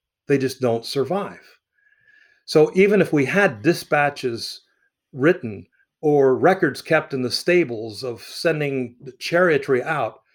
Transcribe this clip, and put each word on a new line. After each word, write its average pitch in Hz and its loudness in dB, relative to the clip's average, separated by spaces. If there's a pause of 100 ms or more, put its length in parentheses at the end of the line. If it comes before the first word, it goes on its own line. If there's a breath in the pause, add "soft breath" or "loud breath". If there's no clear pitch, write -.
(280)
They 143 2
just 127 -4
don't 113 -2
survive. 139 -6 (880 soft breath)
So 151 4
even 196 4
if 160 0
we 147 2
had 143 0
dispatches 143 -2 (520)
written 127 0 (360)
or 143 4
records 156 2
kept 156 -2
in 127 -4
the 120 -4
stables 117 -2
of 117 -10
sending 143 -4
the 127 -18
chariotry 156 0
out, 135 -4 (160)